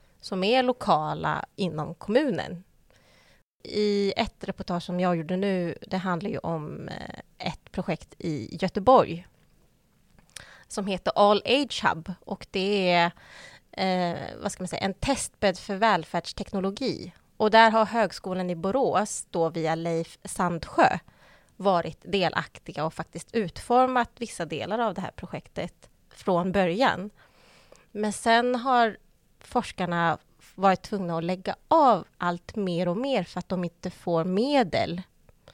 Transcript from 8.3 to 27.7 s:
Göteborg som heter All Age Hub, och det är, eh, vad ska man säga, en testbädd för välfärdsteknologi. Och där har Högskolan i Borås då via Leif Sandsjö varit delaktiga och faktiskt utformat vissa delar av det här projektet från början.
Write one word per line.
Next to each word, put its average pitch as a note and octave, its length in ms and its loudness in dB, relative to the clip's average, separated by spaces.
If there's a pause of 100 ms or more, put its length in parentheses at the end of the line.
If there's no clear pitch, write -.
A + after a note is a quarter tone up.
Göteborg F#3+ 680 4 (1400)
som G3 180 -6
heter G3 300 -2
All G#3 280 6
Age B3+ 400 0
Hub, E3 360 -2
och - 300 -10
det F#3+ 400 2
är, F3 200 6 (600)
eh, F3+ 480 -2 (240)
vad G3+ 100 -4
ska - 100 -12
man F#3 60 -8
säga, - 140 -6
en F#3+ 120 -2
testbädd - 640 -2
för - 160 -8
välfärdsteknologi. F#3+ 1400 -2 (240)
Och G#3+ 140 2
där A3+ 200 8
har A3 140 4
Högskolan F#3 680 -2
i F3 40 -2
Borås G3 760 0
då E3 200 0
via D#3+ 240 -2
Leif E3 500 -4
Sandsjö - 720 0 (580)
varit F3 460 0
delaktiga - 800 -2
och D#3+ 100 -4
faktiskt - 400 -12
utformat A#3+ 840 0
vissa G#3+ 260 -8
delar D#3 340 -6
av A3+ 160 -2
det F#3+ 60 -8
här F#3 160 -8
projektet - 760 -12 (180)
från F3+ 440 0
början. G3 580 0 (840)